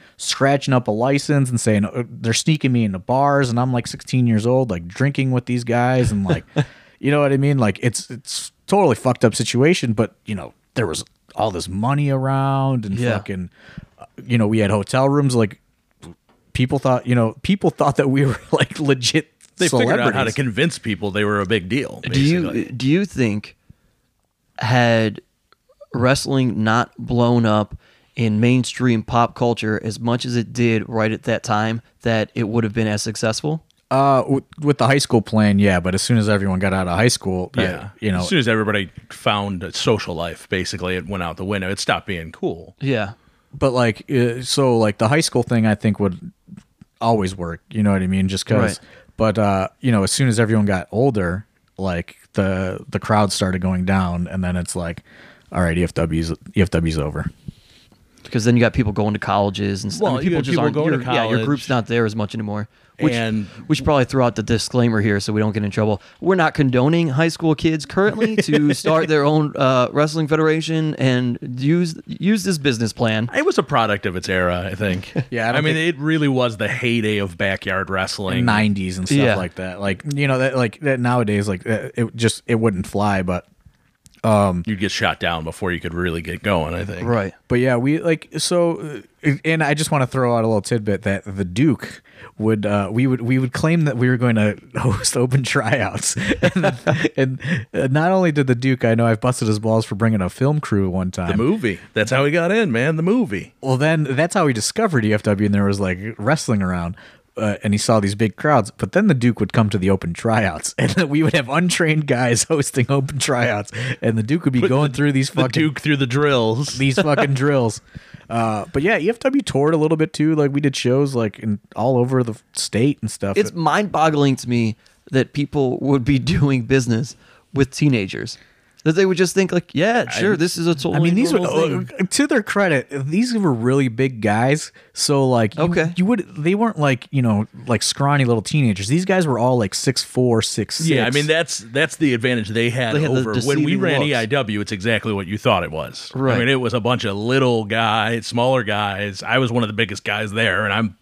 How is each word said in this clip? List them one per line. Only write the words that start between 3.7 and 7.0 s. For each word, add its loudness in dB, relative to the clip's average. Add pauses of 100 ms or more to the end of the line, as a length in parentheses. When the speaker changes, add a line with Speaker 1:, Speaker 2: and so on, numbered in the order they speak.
Speaker 1:
like, -2
sixteen 0
years 2
old, 2
like, -6
drinking -2
with -2
these -4
guys, 2
and, 0
like, 0 (280)
Speaker 2:
<laughs> -20